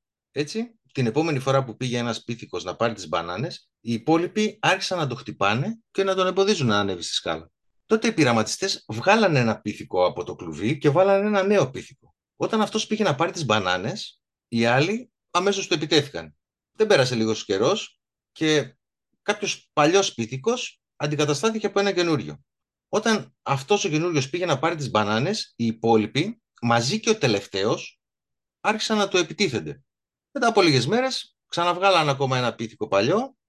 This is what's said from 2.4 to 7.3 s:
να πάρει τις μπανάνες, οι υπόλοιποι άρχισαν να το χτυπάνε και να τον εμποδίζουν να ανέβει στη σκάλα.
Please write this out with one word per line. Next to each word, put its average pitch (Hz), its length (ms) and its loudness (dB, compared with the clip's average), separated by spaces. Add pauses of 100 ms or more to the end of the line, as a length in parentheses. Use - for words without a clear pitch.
να 90 120 -8
πάρει 113 180 0
τις 92 140 -16
μπανάνες, 87 640 -6 (100)
οι 117 140 -6
υπόλοιποι 175 680 -2
άρχισαν 185 360 0
να 156 100 -2
το 120 80 -6
χτυπάνε 117 640 -4 (120)
και 196 120 -2
να 190 120 0
τον 185 120 2
εμποδίζουν 185 400 2
να 104 120 2
ανέβει 95 220 -2
στη - 120 -8
σκάλα. 82 380 -6 (340)